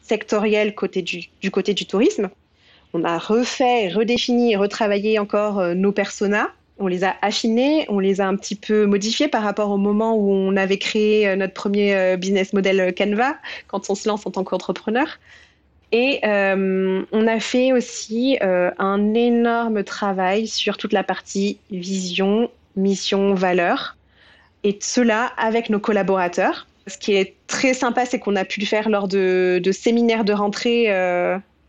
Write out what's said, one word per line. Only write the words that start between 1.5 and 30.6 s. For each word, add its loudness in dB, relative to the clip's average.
côté 0
du -6
tourisme. 0
On -2
a -2
refait, 0
redéfini 2
et 2
retravaillé 0
encore, -2
euh, 0
nos 2
personas. -2
On -2
les -2
a 0
affinés, 0
on 0
les 2
a 2
un 0
petit -8
peu 0
modifiés 0
par -2
rapport -2
au 0
moment 2
où 2
on 2
avait 0
créé, 2
euh, 0
notre -2
premier, 0
euh, 2
business 0
model, 4
euh, 2
Canva, 0
quand -6
on 0
se -4
lance -4
en -6
tant -4
qu'entrepreneur. -4
Et, 2
euh, 0
on 2
a 2
fait 2
aussi, 0
euh, 2
un 0
énorme 2
travail -2
sur -4
toute -6
la 2
partie -4
vision, -2
mission, 0
valeur, 0
et 0
cela 0
avec -2
nos 2
collaborateurs. 0
Ce -16
qui -2
est 0
très 0
sympa, 0
c'est -4
qu'on -2
a 0
pu -8
le -4
faire 0
lors 0
de, 2
de 2
séminaires 2
de 2
rentrée, 0